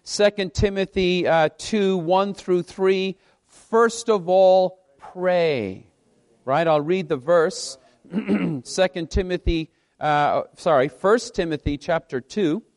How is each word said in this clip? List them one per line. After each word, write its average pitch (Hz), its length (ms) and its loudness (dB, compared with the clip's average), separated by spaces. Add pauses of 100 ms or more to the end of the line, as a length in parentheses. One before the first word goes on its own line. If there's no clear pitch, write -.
Second 202 500 -2
Timothy, 185 720 0
uh, 156 320 2
two, 190 400 0
one 185 340 0
through 180 300 -2
three, 190 560 -2 (280)
"First - 640 -2
of 190 200 0
all, 185 500 4 (180)
pray." 165 920 -2 (560)
Right? 156 240 0
I'll 151 120 4
read 170 280 -4
the 156 80 -2
verse. 165 600 0 (340)
<clears throat> 180 520 -4
Second 180 480 -4
Timothy, 175 600 -2 (280)
uh, 147 440 0 (140)
sorry, 151 320 2
First 214 460 0
Timothy 156 420 -4
chapter 160 440 -4
two 190 420 -2 (140)